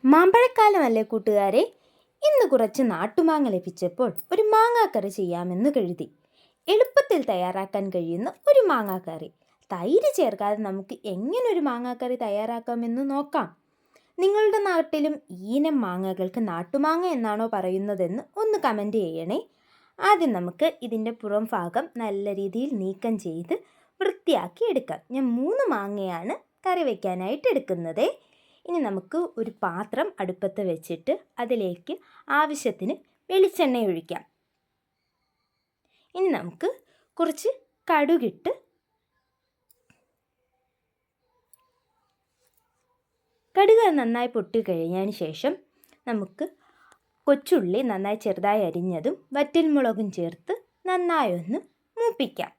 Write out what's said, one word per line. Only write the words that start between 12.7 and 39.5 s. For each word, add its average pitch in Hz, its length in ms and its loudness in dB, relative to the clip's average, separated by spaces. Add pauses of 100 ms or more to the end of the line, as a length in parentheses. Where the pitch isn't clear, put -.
നോക്കാം. 277 400 -4 (680)
നിങ്ങളുടെ 415 420 4
നാട്ടിലും 320 560 0 (160)
ഈയിനം 247 500 -2
മാങ്ങകൾക്ക് 185 640 -4
നാട്ടുമാങ്ങ 277 600 0
എന്നാണോ 226 400 -2
പറയുന്നതെന്ന് 190 760 -2 (140)
ഒന്ന് 427 220 0
കമന്റ് 214 440 -2
ചെയ്യണേ. 165 360 -4 (600)
ആദ്യം 349 340 2
നമുക്ക് 175 340 -2 (140)
ഇതിൻ്റെ 226 300 -6
പുറം 214 400 -4
ഭാഗം 202 340 -2 (120)
നല്ല 202 360 -4
രീതിയിൽ 196 460 -4
നീക്കം 190 400 -4
ചെയ്ത് 170 360 -6 (460)
വൃത്തിയാക്കി 277 680 -2
എടുക്കാം. 262 300 -4 (120)
ഞാൻ 262 180 -2
മൂന്ന് 302 400 0
മാങ്ങയാണ് 202 680 -4 (280)
കറി 359 200 0
വയ്ക്കാനായിട്ട് 208 680 -4
എടുക്കുന്നത്. 170 560 -2 (600)
ഇനി 349 140 -2
നമുക്ക് 202 400 -4 (180)
ഒരു 226 140 -6 (100)
പാത്രം 208 460 -4 (120)
അടുപ്പത്ത് 190 420 -4
വെച്ചിട്ട് 170 520 -4 (260)
അതിലേക്ക് 226 540 -4 (340)
ആവശ്യത്തിന് 285 640 -2 (360)
വെളിച്ചെണ്ണ 349 560 2
ഒഴിക്കാം. 165 380 -4 (1900)
ഇനി 370 140 0
നമുക്ക് 240 380 -4 (500)
കുറച്ച് 330 320 -2 (380)
കടുകിട്ട്, 294 640 0 (4000)